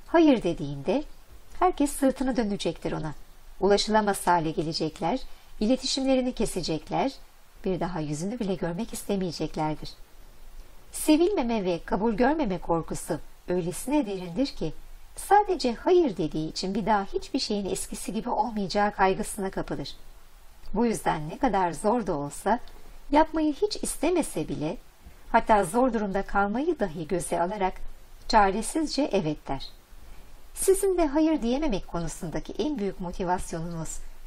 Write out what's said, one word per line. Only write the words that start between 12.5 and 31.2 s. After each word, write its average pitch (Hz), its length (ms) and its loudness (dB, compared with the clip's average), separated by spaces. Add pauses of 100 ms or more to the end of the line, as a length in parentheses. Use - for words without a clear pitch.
korkusu 165 600 -2 (300)
öylesine 180 580 0
derindir 185 400 -2
ki 160 260 -4 (440)
sadece 381 580 4
hayır 320 420 4
dediği 156 340 -2
için 190 240 -4
bir 214 120 0
daha 208 180 4
hiçbir - 340 -4
şeyin 202 320 -2
eskisi - 420 -6
gibi 220 180 -2
olmayacağı 208 640 0
kaygısına 196 580 0
kapılır. 156 460 -6 (800)
Bu 233 120 2
yüzden 165 420 -2
ne 202 100 -10
kadar 185 340 2
zor 214 340 0
da 180 80 -2
olsa, 147 440 -2 (520)
yapmayı 311 420 4
hiç 415 300 0
istemese 285 680 0
bile, 147 280 -4 (560)
hatta 214 320 6
zor 240 280 4
durumda 202 300 0
kalmayı 208 580 0
dahi 165 280 -2
göze 170 320 0
alarak 185 340 0 (540)
çaresizce 226 840 4
evet 156 360 0
der. 139 200 -4 (840)
Sizin 381 440 4
de - 80 6
hayır 311 360 4